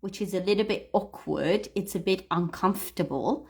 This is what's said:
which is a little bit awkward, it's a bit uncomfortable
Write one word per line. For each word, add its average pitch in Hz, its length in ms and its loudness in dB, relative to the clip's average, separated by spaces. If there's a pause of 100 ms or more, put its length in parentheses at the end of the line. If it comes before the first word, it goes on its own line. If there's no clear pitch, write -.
which 196 200 -8
is 196 140 -4
a 185 60 2
little 202 240 4
bit 214 280 -4
awkward, 156 800 0
it's 196 200 -4
a 190 60 0
bit 190 300 0
uncomfortable 175 1200 0